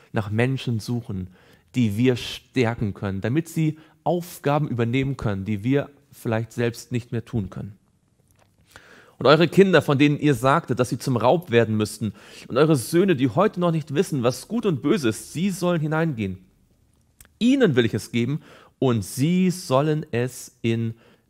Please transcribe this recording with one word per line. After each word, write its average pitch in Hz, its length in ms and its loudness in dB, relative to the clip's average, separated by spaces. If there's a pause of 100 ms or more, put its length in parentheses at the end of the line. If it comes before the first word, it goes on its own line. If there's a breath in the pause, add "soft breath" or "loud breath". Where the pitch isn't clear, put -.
(120)
nach 104 180 -4
Menschen 120 500 -2
suchen, 107 480 -6 (460 soft breath)
die 110 220 0
wir 123 200 4
stärken 113 800 -4
können, 98 260 -6
damit 131 280 -2
sie 156 300 -2 (240 loud breath)
Aufgaben 151 640 -2
übernehmen 127 500 -2
können, 98 280 -4
die 101 180 -4
wir 135 280 0 (220)
vielleicht 113 400 -4
selbst 117 400 -6
nicht 120 200 -6
mehr 117 120 -6
tun 101 260 -4
können. - 260 -14 (1400 loud breath)
Und - 80 0
eure 156 220 8
Kinder, 180 340 6
von 143 160 2
denen 147 200 4
ihr 143 160 2
sagtet, 131 460 0
dass 123 80 0
sie 127 100 -4
zum 131 180 -2
Raub 127 340 2
werden 113 260 4
müssten, 107 380 -4 (340 loud breath)
und 107 80 -8
eure 151 200 4
Söhne, 170 400 2
die 127 120 0
heute 180 320 0
noch 175 100 2
nicht 156 240 -4
wissen, 147 280 -2
was 123 260 -2
gut 226 160 -4
und 165 180 0
böse 147 280 0
ist, - 220 -8
sie 180 180 -2
sollen 175 300 -2
hineingehen. 147 580 -4 (1000)
Ihnen 240 380 4
will 123 80 6
ich 110 100 -2
es - 180 -6
geben, 120 280 -2 (380 loud breath)
und 117 260 2
sie 180 460 0
sollen 151 600 0
es - 520 -6
in 117 320 -2 (360 soft breath)